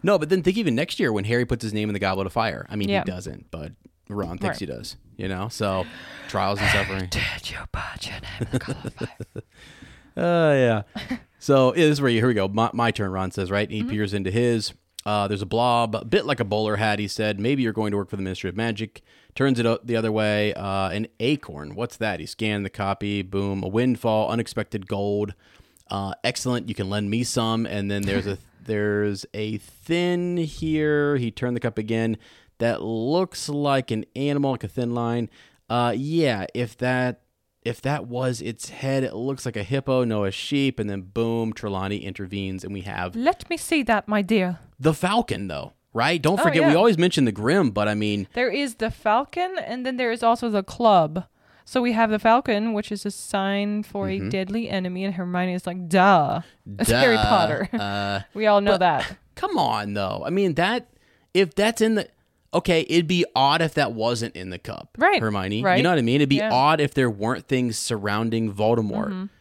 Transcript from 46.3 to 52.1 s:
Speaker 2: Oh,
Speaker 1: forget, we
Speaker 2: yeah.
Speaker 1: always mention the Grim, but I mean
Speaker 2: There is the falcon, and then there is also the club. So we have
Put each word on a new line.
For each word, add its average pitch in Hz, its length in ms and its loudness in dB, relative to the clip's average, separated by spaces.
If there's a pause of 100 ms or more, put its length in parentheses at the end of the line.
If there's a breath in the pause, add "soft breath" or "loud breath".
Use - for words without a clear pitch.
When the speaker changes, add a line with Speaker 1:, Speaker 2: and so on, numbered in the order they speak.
Speaker 2:
Oh, - 20 4
Speaker 1:
forget, 165 220 4
we 143 80 6
Speaker 2:
yeah. 160 40 6
Speaker 1:
always 202 220 6
mention 170 260 4
the 117 60 4
Grim, 123 400 2
but 104 160 0
I 107 80 0
mean 104 380 0
Speaker 2:
There 247 180 0
is 262 260 -2
the 214 140 -2
falcon, 285 640 0 (100)
and 247 220 -8
then 254 100 -4
there 247 140 0
is 233 140 -2
also 233 260 2
the 202 140 0
club. 175 640 4 (380 soft breath)
So - 160 0
we 240 120 2
have 220 180 2